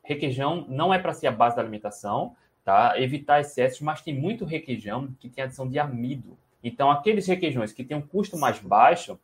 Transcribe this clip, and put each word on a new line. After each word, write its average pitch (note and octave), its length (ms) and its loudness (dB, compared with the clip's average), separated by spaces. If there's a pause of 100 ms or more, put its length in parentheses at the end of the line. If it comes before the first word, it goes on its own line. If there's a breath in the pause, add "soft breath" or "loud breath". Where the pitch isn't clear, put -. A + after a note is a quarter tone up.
Requeijão D3 640 -4
não D#3+ 260 2
é F#3 40 4
pra F3+ 160 -2
ser - 140 -2
a B2 40 2
base A#2 240 2
da A#2+ 60 -2
alimentação, G#2+ 720 -6 (280 soft breath)
tá? A2 360 6
Evitar C#3+ 420 2
excessos, C3 400 -2
mas - 200 -6
tem D#3 120 -8
muito F#3 320 -4
requeijão B2+ 640 -6 (100)
que B2+ 100 -18
tem C3+ 140 -8
adição C3 240 -8
de C3 100 -4
amido. B2+ 600 -6 (260)
Então, C#3 260 2
aqueles F#3 380 2
requeijões D3 440 0
que B2 120 -14
têm D3+ 140 -8
um D3 40 -4
custo - 360 -4
mais - 220 0
baixo, G#2 640 4